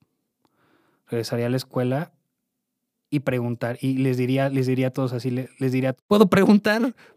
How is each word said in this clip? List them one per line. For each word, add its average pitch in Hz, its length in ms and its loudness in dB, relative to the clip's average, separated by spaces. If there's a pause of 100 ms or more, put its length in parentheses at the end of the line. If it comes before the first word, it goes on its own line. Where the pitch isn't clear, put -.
(1080)
Regresaría 120 380 -4
a 120 40 -2
la 127 80 0
escuela 127 540 -4 (1000)
y 147 100 0
preguntar, 120 600 -4
y 131 160 -2
les 131 200 0
diría, 131 320 2
les 131 180 -2
diría 127 200 0
a 127 40 -4
todos 127 220 -2
así, 123 180 -4
le-, 127 260 -6
les 131 140 -2
diría, 131 220 0 (140)
"¿Puedo 208 220 6
preguntar?". 208 640 2 (220)